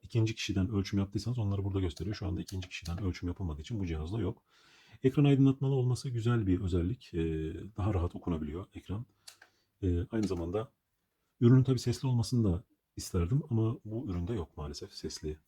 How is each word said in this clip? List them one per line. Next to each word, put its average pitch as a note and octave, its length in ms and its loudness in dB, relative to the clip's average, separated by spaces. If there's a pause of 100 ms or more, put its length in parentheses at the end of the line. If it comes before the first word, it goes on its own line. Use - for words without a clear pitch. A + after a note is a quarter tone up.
ikinci A2+ 340 0
kişiden F#2+ 340 -2
ölçüm G2+ 300 -2
yaptıysanız A2+ 400 -2
onları G2+ 240 -2
burada G2 160 -2
gösteriyor. F#2+ 360 -4
Şu - 120 -6
anda F2+ 140 -2
ikinci F#2 280 -8
kişiden F2 340 -8
ölçüm F2+ 260 -2
yapılmadığı E2 320 -4
için A2+ 180 -6
bu F#2+ 60 -2
cihazda E2 340 -2
yok. F2+ 240 -4 (600)
Ekran C3+ 200 4
aydınlatmalı C3+ 500 6
olması B2+ 360 0
güzel A#2 380 2
bir F2+ 140 4
özellik. F2+ 520 0
Ee, D#2+ 400 -2 (240)
daha G2+ 160 2
rahat E2+ 220 0
okunabiliyor D#2+ 580 -4
ekran. G2 320 -8 (760)
Ee, F2 280 0
aynı A2 160 0
zamanda F2+ 440 -4 (720)
ürünün B2+ 220 8
tabii B2+ 160 2
sesli B2 280 -2
olmasını A#2+ 360 2
da F2+ 200 0 (320)
isterdim F#2+ 540 0
ama A2+ 360 0
bu A2+ 220 -6
üründe F2 260 -2
yok F2 240 -8
maalesef D2 360 -10
sesli - 440 -8 (100)